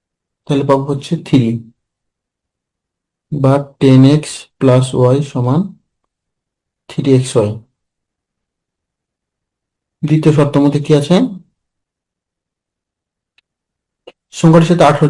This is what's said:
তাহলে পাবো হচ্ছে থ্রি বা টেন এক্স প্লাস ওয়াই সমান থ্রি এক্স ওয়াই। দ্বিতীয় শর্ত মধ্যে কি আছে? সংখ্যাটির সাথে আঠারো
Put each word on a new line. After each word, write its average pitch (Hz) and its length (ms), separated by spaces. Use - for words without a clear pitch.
তাহলে 139 240
পাবো 139 220
হচ্ছে 139 220
থ্রি 120 220
বা 135 220
টেন 131 240
এক্স 151 160
প্লাস 131 260
ওয়াই 127 200
সমান 127 300
থ্রি 135 280
এক্স 127 180
ওয়াই। 107 160
দ্বিতীয় 156 340
শর্ত 143 160
মধ্যে 143 220
কি - 140
আছে? 139 160
সংখ্যাটির 165 320
সাথে 165 180
আঠারো 151 200